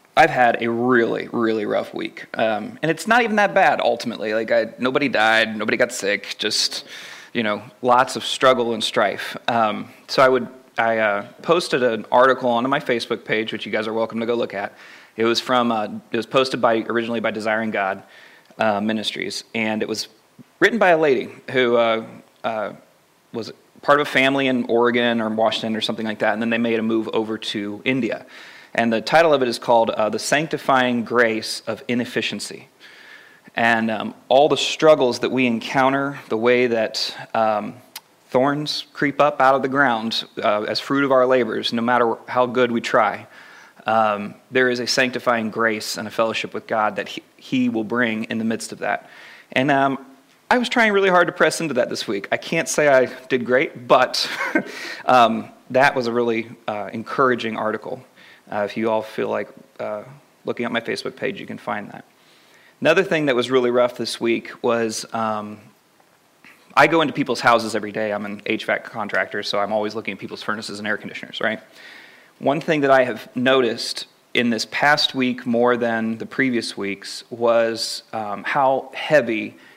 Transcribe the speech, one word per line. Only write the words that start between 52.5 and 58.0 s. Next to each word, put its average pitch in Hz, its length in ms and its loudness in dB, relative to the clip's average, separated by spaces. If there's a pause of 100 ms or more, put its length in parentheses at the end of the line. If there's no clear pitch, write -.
say 151 180 2
I 131 200 6 (200)
did 123 180 0
great, 123 440 0
but, 127 420 4 (380)
<laughs> - 380 -14
um, 113 420 4 (220)
that 131 260 4
was 123 100 -2
a 117 60 0
really, 113 360 0 (200)
uh, 104 240 -6
encouraging 113 640 0
article. 110 480 -6 (480)